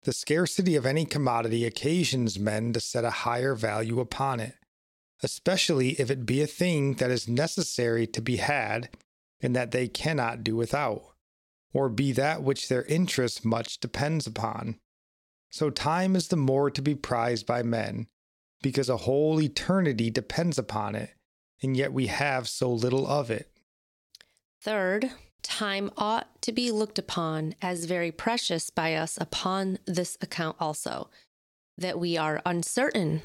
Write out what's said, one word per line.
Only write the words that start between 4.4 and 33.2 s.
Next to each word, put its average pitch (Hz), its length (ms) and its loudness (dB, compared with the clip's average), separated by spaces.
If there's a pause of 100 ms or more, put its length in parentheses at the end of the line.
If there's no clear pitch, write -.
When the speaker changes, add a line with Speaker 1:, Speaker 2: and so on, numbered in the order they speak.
Speaker 1:
especially 147 760 2
if 120 80 2
it 131 160 -2
be 127 160 2
a 151 60 2
thing 147 480 2
that 127 160 2
is 120 180 0
necessary 120 760 0
to - 160 -6
be 120 140 0
had 120 520 -2 (520)
and 127 160 2
that 123 160 -2
they 127 160 0
cannot 120 560 -2
do 113 100 0
without, 117 600 -2 (580)
or 135 160 2
be 131 240 2
that 143 320 0
which 135 240 0
their 127 160 2
interest 151 600 0
much 113 360 -2
depends 147 460 -2
upon. 113 520 -4 (720)
So 151 180 0
time 180 460 2
is 180 140 2
the 180 80 2
more 139 340 4
to 139 100 -6
be 147 140 2
prized 120 500 0
by 120 200 0
men, 113 420 -2 (560)
because 135 260 2
a 123 100 2
whole 151 420 2
eternity 147 680 2
depends 151 480 0
upon 107 360 -4
it, - 160 -6 (500)
and 135 160 0
yet 135 160 0
we 131 140 0
have 127 420 0
so 127 240 0
little 123 340 2
of 139 260 0
it. - 180 -6 (1120)
Speaker 2:
Third, 214 500 0 (280)
time 196 560 -2
ought - 460 -2
to - 80 0
be 240 220 0
looked 214 260 0
upon 160 640 -2
as 180 220 -4
very 170 260 -2
precious 190 600 -2
by 165 240 0
us 160 240 -2
upon 190 680 -2
this 175 340 -2
account - 380 -6
also, - 500 -4 (680)
that 175 200 -4
we 175 180 0
are 156 280 0
uncertain 170 800 0